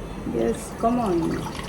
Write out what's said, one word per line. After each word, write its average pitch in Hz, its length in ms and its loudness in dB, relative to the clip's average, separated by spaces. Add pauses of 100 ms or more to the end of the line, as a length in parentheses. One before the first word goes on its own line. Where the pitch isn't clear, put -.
(360)
ಎಸ್, 226 460 0
come 240 240 4
on. 175 140 4 (500)